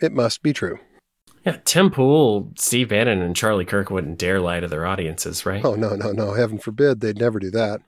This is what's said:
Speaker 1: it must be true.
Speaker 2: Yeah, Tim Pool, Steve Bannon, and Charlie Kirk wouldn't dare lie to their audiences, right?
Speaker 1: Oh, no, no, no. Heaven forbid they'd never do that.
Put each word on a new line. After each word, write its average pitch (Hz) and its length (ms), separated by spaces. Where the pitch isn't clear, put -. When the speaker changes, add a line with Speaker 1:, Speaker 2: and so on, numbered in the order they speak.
Speaker 1:
it 160 120
must 117 300
be 151 100
true. - 280
Speaker 2:
Yeah, 170 200
Tim 185 260
Pool, 131 680
Steve 120 320
Bannon, 107 320
and 87 160
Charlie 107 280
Kirk 98 260
wouldn't 85 280
dare 92 220
lie 87 200
to 87 80
their 82 180
audiences, 85 580
right? 98 200
Speaker 1:
Oh, 123 100
no, 107 220
no, 104 160
no. 104 220
Heaven 110 240
forbid 117 420
they'd 107 180
never 113 200
do 95 120
that. 107 380